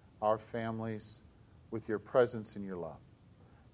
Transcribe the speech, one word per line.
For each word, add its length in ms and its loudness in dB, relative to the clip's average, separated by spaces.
our 160 4
families, 840 -6
with 160 -6
your 100 2
presence 560 2
and 100 -8
your 120 -8
love. 240 -8